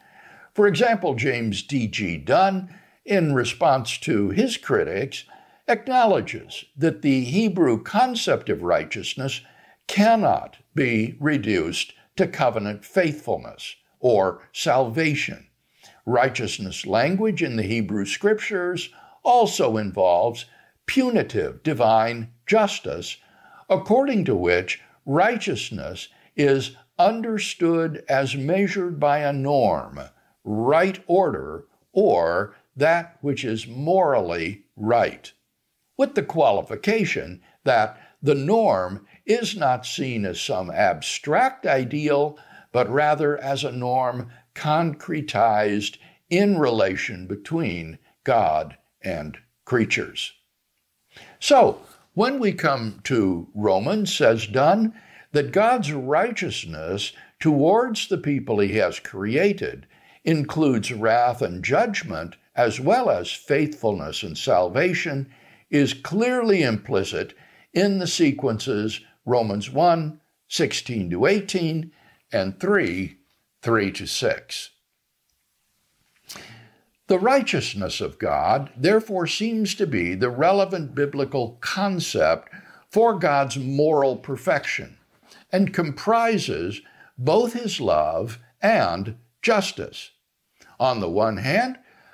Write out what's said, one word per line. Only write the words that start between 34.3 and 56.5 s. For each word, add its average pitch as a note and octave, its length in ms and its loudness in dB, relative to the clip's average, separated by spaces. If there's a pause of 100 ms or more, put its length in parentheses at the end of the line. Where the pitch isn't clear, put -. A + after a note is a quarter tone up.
right, G#2+ 560 0 (640)
with C#4 180 0
the - 80 0
qualification A2 1160 0 (240)
that A2+ 360 2 (220)
the C#3+ 120 4
norm C3+ 720 0 (180)
is A3+ 320 0
not B2+ 280 0
seen B2 400 -6
as F2+ 160 -4
some F#2 300 -4
abstract G#2 960 0
ideal, D3 720 0 (320)
but B2 180 2
rather D3 500 0
as C#3 260 -4
a B2+ 80 -6
norm B2 580 -4 (240)
concretized A#2 1400 0 (340)
in G3 280 4
relation G2+ 680 0
between F#2 720 -6 (240)
God D#2 540 0 (260)
and D#2 340 -8 (280)
creatures. - 680 -2 (1040)
So, - 420 6 (340)
when B3+ 240 0
we G#3+ 140 2
come B2+ 520 -2
to F#2+ 500 0
Romans, G#2+ 600 0
says A2+ 320 4
Dunn, E3+ 480 2 (380)
that C3+ 200 0
God's G#3+ 400 2
righteousness C3 1200 -4 (280)